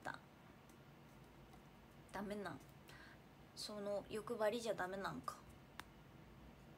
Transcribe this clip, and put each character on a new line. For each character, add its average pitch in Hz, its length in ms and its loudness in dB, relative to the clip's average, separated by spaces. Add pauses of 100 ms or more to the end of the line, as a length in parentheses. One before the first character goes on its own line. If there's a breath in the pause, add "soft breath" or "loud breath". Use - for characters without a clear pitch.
た。 - 160 0 (2000)
ダ 220 80 4
メ 208 140 4
な 190 160 2
ん？ 139 80 -2 (960 loud breath)
そ - 200 0
の 202 360 4
欲 214 280 2
張 214 120 12
り 226 120 8
じ 220 80 4
ゃ 196 40 8
ダ 180 140 6
メ 190 100 2
な 185 140 4
ん 160 100 0
か。 - 140 0 (1400)